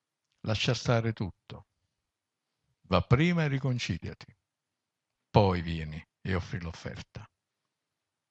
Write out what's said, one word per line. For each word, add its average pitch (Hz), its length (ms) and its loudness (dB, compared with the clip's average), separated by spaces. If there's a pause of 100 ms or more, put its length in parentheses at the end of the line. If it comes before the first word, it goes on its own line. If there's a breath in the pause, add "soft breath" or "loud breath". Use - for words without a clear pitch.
(420)
lascia 107 320 0
stare 113 380 0
tutto. - 560 -8 (1200)
Va 87 140 4
prima 165 420 4
e 151 60 0
riconciliati, 123 840 -4 (960)
poi 95 320 6
vieni 80 400 -6 (200)
e 92 140 -2
offri 87 260 -6
l'offerta. - 680 -12 (1000)